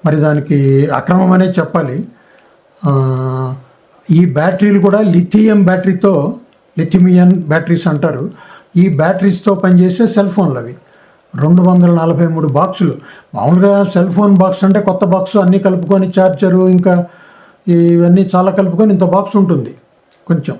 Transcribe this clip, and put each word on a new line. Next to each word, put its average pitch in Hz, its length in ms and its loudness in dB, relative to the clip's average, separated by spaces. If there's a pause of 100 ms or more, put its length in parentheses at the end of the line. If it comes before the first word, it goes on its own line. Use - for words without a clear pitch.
మరి 156 100 2
దానికి 147 720 0
అక్రమం 180 440 0
అనే 185 140 2
చెప్పాలి. 160 600 -4 (800)
ఆ, 131 680 -4 (560)
ఈ 170 140 2
బ్యాటరీలు 185 540 0
కూడా 202 220 2
లిథియం 208 640 2
బ్యాటరీతో, 185 720 0 (440)
లిథియం 180 280 2
ఇయాన్ 180 260 4
బ్యాటరీస్ 165 540 -2
అంటారు, 147 440 -4 (460)
ఈ 185 120 4
బ్యాటరీస్తో 185 680 0
పనిచేసే 185 520 2
సెల్ 202 220 -2
ఫోన్లు 170 300 -2
అవి. 117 160 -12 (600)
రెండు 165 260 2
వందల 180 320 4
నలభై 165 340 0
మూడు 160 200 -2
బాక్సులు. 165 460 -2 (420)
మామూలుగా 185 480 2
సెల్ 190 280 -2
ఫోన్ 202 240 2
బాక్స్ 190 280 0
అంటే 190 180 2
కొత్త 190 240 -2
బాక్స్ 185 320 -2
అన్నీ 185 220 2
కలుపుకొని, 190 600 -2
ఛార్జరు 185 500 2
ఇంకా 180 360 2 (600)
ఇవన్నీ 170 680 2
చాలా 185 160 0
కలుపుకొని 196 420 0
ఇంత 180 100 0
బాక్స్ 190 340 -2
ఉంటుంది 170 380 -2 (520)
కొంచెం. 139 320 -4